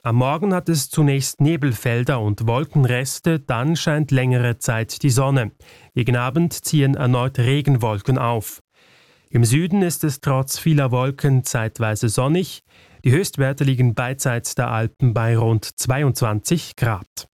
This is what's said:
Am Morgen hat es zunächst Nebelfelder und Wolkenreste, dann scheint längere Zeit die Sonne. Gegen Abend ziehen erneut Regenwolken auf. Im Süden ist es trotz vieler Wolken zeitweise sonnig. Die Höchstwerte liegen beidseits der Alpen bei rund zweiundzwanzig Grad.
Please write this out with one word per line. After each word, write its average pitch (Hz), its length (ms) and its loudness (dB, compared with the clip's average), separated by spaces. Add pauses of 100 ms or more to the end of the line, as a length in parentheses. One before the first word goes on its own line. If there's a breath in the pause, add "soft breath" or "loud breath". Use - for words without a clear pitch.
Am 117 120 0
Morgen 151 380 0
hat 175 160 -2
es 160 200 0
zunächst 139 520 0
Nebelfelder 127 800 0
und 104 260 -2
Wolkenreste, 135 920 0
dann 131 340 -2
scheint 151 360 -2
längere 127 480 2
Zeit 113 440 -4
die 143 60 2
Sonne. 131 420 2 (420 loud breath)
Gegen 123 220 0
Abend 131 380 0
ziehen 139 420 0
erneut 127 440 0
Regenwolken 127 800 0
auf. 117 440 -4 (680 soft breath)
Im 120 140 2
Süden 160 380 2
ist 170 240 -2
es 143 160 -4
trotz 135 360 -2
vieler 143 340 2
Wolken 131 520 2
zeitweise 110 640 -2
sonnig. 143 540 -2 (420 soft breath)
Die 127 80 4
Höchstwerte 139 540 0
liegen 123 280 2
beidseits 123 600 -4
der 120 160 -2
Alpen 113 420 0
bei 113 240 2
rund 113 280 0 (120)
zweiundzwanzig 131 1000 -2
Grad. 110 600 -4